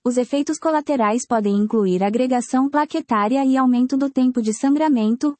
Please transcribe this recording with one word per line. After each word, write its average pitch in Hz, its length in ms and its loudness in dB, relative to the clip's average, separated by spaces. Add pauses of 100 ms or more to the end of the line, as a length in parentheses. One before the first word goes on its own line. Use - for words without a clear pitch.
os 247 140 -2
efeitos 285 420 -2
colaterais 277 680 0
podem 202 300 0
incluir 202 460 0
agregação 254 680 0
plaquetária 269 760 0
e 262 100 2
aumento 254 440 2
do 277 100 0
tempo 254 320 0
de 220 140 -2
sangramento, 277 840 0